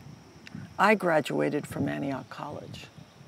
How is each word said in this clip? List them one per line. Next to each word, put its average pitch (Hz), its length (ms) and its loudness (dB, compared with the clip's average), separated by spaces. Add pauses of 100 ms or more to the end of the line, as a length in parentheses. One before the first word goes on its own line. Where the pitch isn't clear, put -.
(800)
I 208 160 8
graduated 151 720 2
from 147 220 -2
Antioch 147 400 -4
College. - 560 -10 (420)